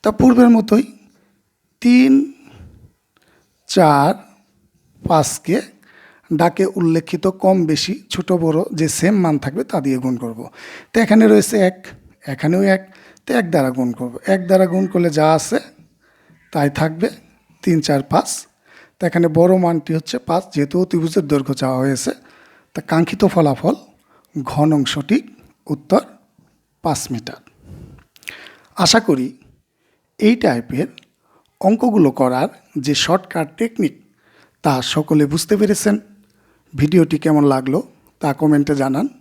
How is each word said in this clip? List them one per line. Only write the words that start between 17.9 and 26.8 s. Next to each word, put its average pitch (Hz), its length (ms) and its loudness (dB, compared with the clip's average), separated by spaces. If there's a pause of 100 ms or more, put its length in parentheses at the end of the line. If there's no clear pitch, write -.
পাঁচ। - 180 0 (680)
তো - 120 -10
এখানে 170 180 0 (120)
বড় 180 140 6 (120)
মানটি 165 320 -2
হচ্ছে - 180 -8 (140)
পাঁচ, 180 140 -2 (100)
যেহেতু 143 300 -4
অতিভুজের 165 480 -2
দৈর্ঘ্য 139 300 -2
চাওয়া 131 220 -2
হয়েছে, 135 280 -4 (640)
তা - 60 -8 (120)
কাঙ্ক্ষিত 170 320 0 (100)
ফলাফল 156 420 0 (600)
ঘ 131 180 -8 (180)
নং 147 100 2 (120)
সঠিক, 151 300 -2 (440)
উত্তর 156 340 0 (840)